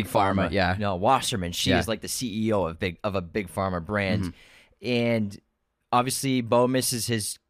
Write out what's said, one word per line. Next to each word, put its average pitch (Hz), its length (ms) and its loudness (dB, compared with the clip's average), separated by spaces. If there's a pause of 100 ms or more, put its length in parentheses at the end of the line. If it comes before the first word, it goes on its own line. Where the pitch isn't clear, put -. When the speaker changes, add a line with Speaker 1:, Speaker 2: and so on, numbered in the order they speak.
Speaker 1:
Big - 20 -6
Pharma, 95 420 2
Speaker 2:
Pharma. 80 40 -6
Speaker 1:
yeah. 92 260 2
Speaker 2:
No, 101 180 -2
Wasserman. 101 560 0
She - 180 -2
Speaker 1:
Yeah. 90 80 4
Speaker 2:
is, 85 100 0
like, 110 120 -4
the 92 80 -10
C 110 400 -4
E 107 40 2
O 101 120 2
of 82 140 -4
Big, 90 260 -4
of 101 100 -2
a 98 60 -2
Big 87 340 -4
Pharma 92 300 -2
brand. 101 400 0
Speaker 1:
Mm-hmm. - 640 -14
Speaker 2:
And 117 520 0 (520)
obviously, 127 480 2
Bo 120 260 4
misses 127 400 0
his 113 320 -2 (120)